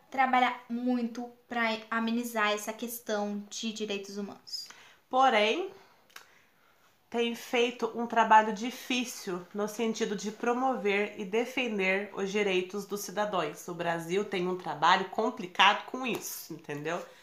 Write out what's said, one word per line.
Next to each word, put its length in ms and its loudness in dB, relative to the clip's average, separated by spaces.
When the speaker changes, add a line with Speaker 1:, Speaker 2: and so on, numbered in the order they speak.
Speaker 1:
trabalhar 580 2
muito 600 -2
pra 300 -2
amenizar 600 0
essa 220 -2
questão 760 -4
de 240 -6
direitos 460 -6
humanos. 480 -10
Speaker 2:
Porém, 640 4
tem 240 0
feito 600 0
um 120 -2
trabalho 480 8
difícil 1000 -4
no 160 -2
sentido 480 0
de 140 -6
promover 880 0
e 60 -6
defender 920 0
os 160 -2
direitos 560 0
dos 140 -6
cidadãos. 680 -2
O 60 -8
Brasil 500 -2
tem 240 -2
um 80 -2
trabalho 540 2
complicado 760 4
com 200 -8
isso, 480 -6
entendeu? 500 -6